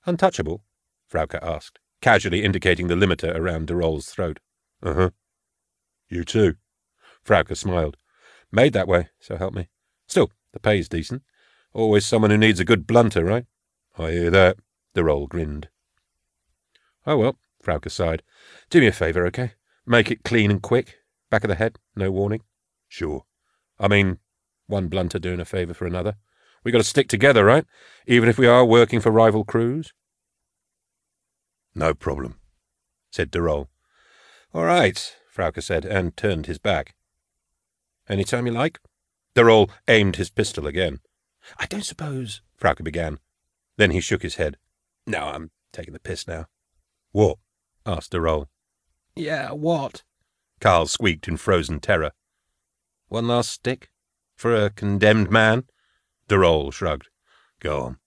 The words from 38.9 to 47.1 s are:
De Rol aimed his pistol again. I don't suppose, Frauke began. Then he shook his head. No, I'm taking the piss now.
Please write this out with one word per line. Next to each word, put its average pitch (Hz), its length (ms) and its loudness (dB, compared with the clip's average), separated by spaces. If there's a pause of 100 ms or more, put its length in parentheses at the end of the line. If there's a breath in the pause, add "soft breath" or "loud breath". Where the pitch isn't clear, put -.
De 117 100 6
Rol 110 240 8 (180 soft breath)
aimed 104 280 4
his - 160 -6
pistol - 340 -6
again. 76 360 -4 (580 soft breath)
I - 80 -8
don't 202 180 -12
suppose, 131 560 -12 (180)
Frauke 78 240 -2
began. 80 360 -8 (580)
Then 101 140 4
he 87 100 -2
shook - 220 -4
his 80 120 -10
head. 76 220 -6 (480)
No, 95 140 -8
I'm 73 320 -10 (200)
taking 85 220 -18
the 82 60 -20
piss - 280 -12
now. 80 200 -12 (640)